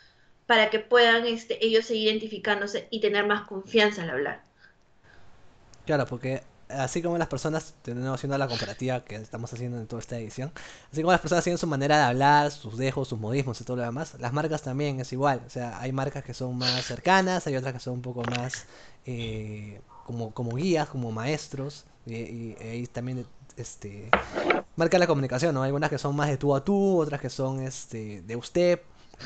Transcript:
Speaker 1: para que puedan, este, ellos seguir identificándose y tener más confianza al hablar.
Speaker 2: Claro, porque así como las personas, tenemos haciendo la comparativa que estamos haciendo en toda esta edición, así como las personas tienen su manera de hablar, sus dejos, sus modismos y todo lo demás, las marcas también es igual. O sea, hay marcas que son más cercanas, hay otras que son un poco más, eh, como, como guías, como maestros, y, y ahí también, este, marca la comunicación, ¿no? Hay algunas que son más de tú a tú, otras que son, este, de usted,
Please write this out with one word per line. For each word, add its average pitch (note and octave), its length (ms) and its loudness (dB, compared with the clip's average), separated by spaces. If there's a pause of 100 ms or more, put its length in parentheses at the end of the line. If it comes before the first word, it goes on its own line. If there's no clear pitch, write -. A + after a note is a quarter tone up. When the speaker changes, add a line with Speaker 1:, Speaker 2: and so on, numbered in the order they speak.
(460)
Speaker 1:
para A3 240 6
que A3 80 0
puedan, A#3 480 6
este, A3+ 380 -2
ellos A3+ 200 4
seguir G#3+ 240 2
identificándose G#3 840 -2
y A3 100 -4
tener G#3 260 4
más G#3 200 0
confianza G#3 560 2
al D#3+ 80 -4
hablar. C#3 340 -4 (1400)
Speaker 2:
Claro, C#3+ 220 2
porque B2+ 360 -6 (260)
así C#3 320 -4
como E3+ 160 0
las D#3+ 100 0
personas, D#3 560 -4
tenemos B2 260 -6
haciendo C#3 280 -2
la C#3 100 0
comparativa B2 580 -4
que G#2+ 100 -12
estamos A2+ 380 -10
haciendo B2 260 -6
en A2 80 -8
toda A#2 120 -8
esta A#2+ 180 -8
edición, B2 340 -8 (400)
así D3+ 100 -2
como F3 100 4
las E3+ 100 6
personas E3 220 2
tienen F3 160 2
su F3 80 -2
manera D3 300 4
de D3+ 80 8
hablar, C#3+ 460 6
sus A2 260 -12
dejos, C3 300 -2
sus A2+ 120 -6
modismos B2 420 -2
y - 40 -14
todo B2+ 120 -4
lo A#2+ 60 -2
demás, B2 360 -6
las A#2+ 140 -4
marcas D3+ 300 0
también C#3 360 -2
es C3 140 -6
igual. C3 320 2
O - 40 -18
sea, A#2+ 300 -6
hay C3 120 -4
marcas C3+ 320 -2
que B2+ 100 -12
son B2+ 240 -4
más B2+ 280 0
cercanas, F#3 600 2
hay C#3 80 0
otras C3 180 -2
que B2 60 -10
son B2+ 160 -8
un B2 60 -6
poco B2 240 -6
más, A#2+ 400 -4 (400)
eh, G#2+ 720 -8 (260)
como, A#2 280 -8
como A#2 220 -4
guías, D#3 340 2
como A#2+ 220 -4
maestros, C3+ 760 -6 (200)
y, A2+ 100 -10
y A#2 460 -10
ahí A#2 260 -8
también, B2+ 380 -6 (320)
este, G#2 580 0 (640)
marca E3 220 4
la F3 80 8
comunicación, C#3 480 2
¿no? C3 80 2
Hay C3+ 60 2
algunas C#3+ 220 0
que C#3+ 80 -2
son C#3+ 160 -2
más D3 140 2
de C3+ 80 0
tú C#3+ 180 2
a C3+ 100 0
tú, G3 360 4
otras C#3+ 200 -2
que B2+ 80 -6
son, C3+ 320 -4
este, A2 640 -10
de A2+ 120 -8
usted, F3 460 2 (440)